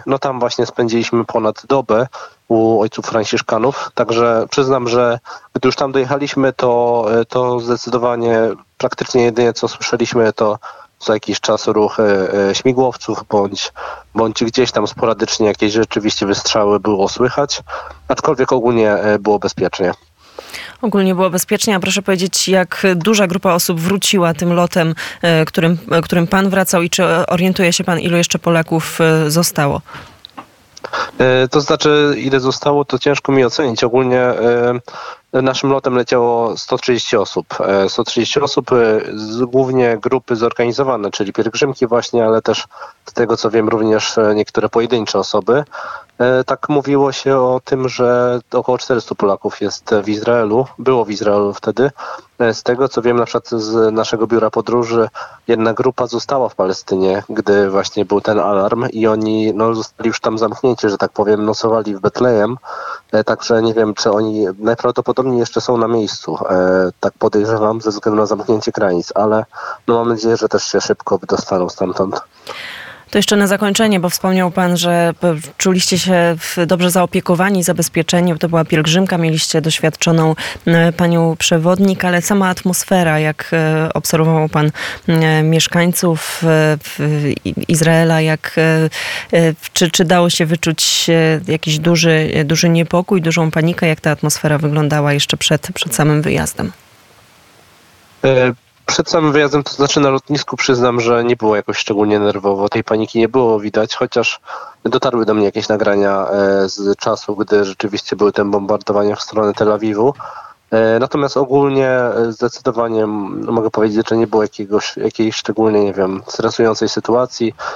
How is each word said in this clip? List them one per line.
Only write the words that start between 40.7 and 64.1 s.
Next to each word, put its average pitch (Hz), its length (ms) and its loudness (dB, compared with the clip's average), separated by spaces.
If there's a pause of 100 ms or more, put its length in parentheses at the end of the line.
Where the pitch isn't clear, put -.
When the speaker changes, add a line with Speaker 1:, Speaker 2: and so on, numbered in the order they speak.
Speaker 1:
czyli 98 220 -4
pielgrzymki 123 540 0
właśnie, 117 400 0
ale 110 160 2
też 110 220 -2 (420)
z - 60 -18
tego, 113 240 0
co 113 140 -2
wiem, 110 180 2
również, 110 500 0
e, 107 160 2
niektóre 107 340 -2
pojedyncze 113 500 0
osoby. 107 460 0 (540)
E, 127 260 2
tak - 240 -4
mówiło 139 440 2
się 135 240 0
o 127 280 2
tym, 131 240 -2
że 123 520 0 (120)
około 123 260 0
czterystu 117 360 -2
Polaków 98 460 -2
jest - 340 -4 (100)
w 104 40 -4
Izraelu, 113 580 0 (120)
było 123 260 2
w 101 60 -6
Izraelu 101 440 0
wtedy. 120 360 0 (480)
E, 117 160 2
z - 80 -10
tego, 123 260 0
co 123 140 -4
wiem, 120 140 2
na 120 80 2
przykład - 240 -6
z 110 460 0
naszego 110 320 0
biura 110 240 2
podróży, 113 580 0 (400)
jedna 113 260 2
grupa 127 320 0
została 120 420 -2
w - 60 -10
Palestynie, 95 720 0
gdy 101 420 2
właśnie 98 340 -2
był 101 160 0
ten 104 200 0
alarm 104 520 0
i 110 140 0
oni, 110 480 0
no, 113 200 0
zostali - 340 -6
już 110 120 -4
tam 113 180 -2
zamknięci, 110 500 0
że 98 100 0
tak - 140 -2
powiem, 107 320 2
nocowali 110 520 0
w 95 40 -14
Betlejem. 110 560 0 (560)
E, 107 120 2
także 113 380 0
nie 113 120 0
wiem, 107 200 2
czy - 160 0